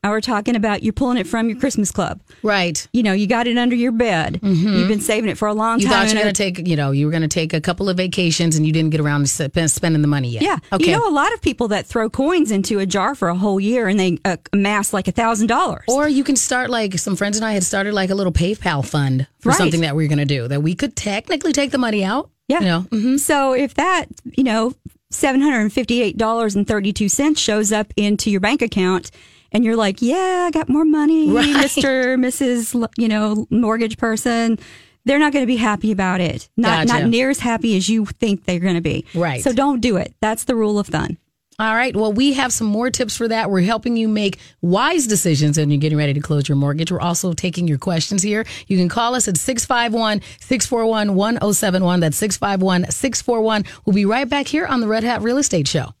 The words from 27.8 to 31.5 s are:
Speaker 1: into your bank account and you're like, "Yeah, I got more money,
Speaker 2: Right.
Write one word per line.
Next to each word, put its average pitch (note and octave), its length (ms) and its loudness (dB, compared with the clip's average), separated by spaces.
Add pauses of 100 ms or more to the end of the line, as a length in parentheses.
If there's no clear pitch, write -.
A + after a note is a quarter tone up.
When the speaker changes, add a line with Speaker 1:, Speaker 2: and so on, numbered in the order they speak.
Speaker 1:
into G#3 340 0
your G3 80 2
bank G#3+ 220 0
account F#3 500 0 (400)
and A3+ 140 2
you're A3+ 100 2
like, G3+ 280 0
"Yeah, F4+ 440 0
I E4+ 40 -2
got D#4 180 -2
more D4 160 2
money, D4+ 460 4
Speaker 2:
Right. D4 200 4